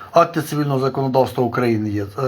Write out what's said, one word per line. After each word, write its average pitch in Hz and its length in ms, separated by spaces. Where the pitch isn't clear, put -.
Акти 165 300
цивільного 143 380
законодавства 131 640
України 113 460
є. 101 120
Е, 101 40